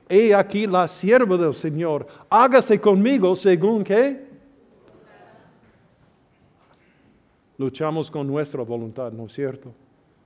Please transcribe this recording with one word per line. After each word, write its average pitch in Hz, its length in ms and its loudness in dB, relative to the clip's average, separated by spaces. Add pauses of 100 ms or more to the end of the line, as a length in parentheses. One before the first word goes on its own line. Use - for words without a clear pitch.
"He 208 260 4
aquí 202 320 0
la 180 220 0
sierva 208 480 2
del 165 180 0
Señor, 156 520 -6 (220)
hágase 233 520 4
conmigo 202 560 2
según" 196 480 0
¿qué? 262 420 -2 (3250)
Luchamos 151 520 -6
con 143 160 -8
nuestra 143 360 -6
voluntad, 117 500 -10
¿no 113 140 -14
es 104 60 -20
cierto? 127 400 -10 (540)